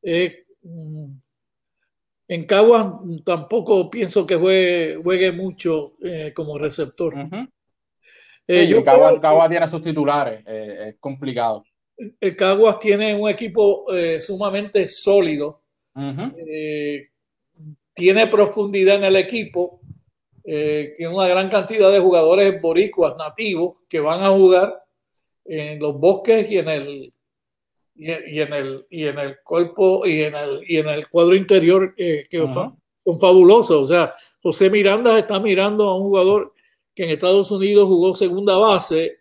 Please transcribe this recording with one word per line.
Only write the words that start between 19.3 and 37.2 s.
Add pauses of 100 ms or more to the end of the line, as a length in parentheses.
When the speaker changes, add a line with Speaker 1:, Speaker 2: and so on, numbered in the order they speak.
Speaker 1:
eh,
tiene
una
gran
cantidad
de
jugadores
boricuas
nativos (120)
que
van
a
jugar (680)
en
los
Bosques
y
en
el, (800)
y,
y
en
el,
y
en
el
cuerpo,
y
en
el,
y
en
el
cuadro
interior,
eh,
que
Speaker 2:
Ujú.
Speaker 1:
fa-, (300)
son
fabulosos.
O
sea, (280)
José
Miranda
está
mirando
a
un
jugador (460)
que
en
Estados